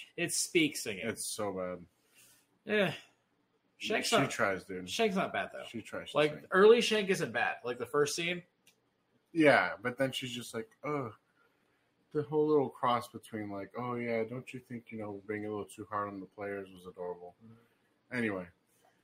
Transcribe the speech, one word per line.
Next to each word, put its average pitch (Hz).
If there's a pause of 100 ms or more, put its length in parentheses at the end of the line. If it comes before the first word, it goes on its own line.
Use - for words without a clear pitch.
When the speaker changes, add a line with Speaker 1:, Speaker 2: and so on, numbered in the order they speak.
(160)
Speaker 1:
It's 170
speak 156
singing. 101
Speaker 2:
It's -
so 104
bad. 90 (800)
Speaker 1:
Yeah. 208 (840)
Shank's 226
Speaker 2:
She 233
Speaker 1:
not, 135
Speaker 2:
tries, 98
dude. 92
Speaker 1:
Shank's 214
not 139
bad, 98
though. -
Speaker 2:
She 110
tries -
to -
Speaker 1:
Like, 147
Speaker 2:
sing. -
Speaker 1:
early 214
Shank 208
isn't 151
bad. 107
Like, 123
the 123
first 143
scene. 170 (920)
Speaker 2:
Yeah, 127 (120)
but 123
then 131
she's 127
just 120
like, 113 (140)
"Ugh." 139 (1000)
The 147
whole 151
little 147
cross 120
between, 107
like, 98
"Oh, 123
yeah, 117
don't 123
you 127
think, 120
you 113
know, 104
being 104
a 107
little 104
too 104
hard 104
on 101
the 95
players 101
was 90
adorable?" 90 (100)
Speaker 1:
Mm-hmm. -
Speaker 2:
Anyway. 101 (580)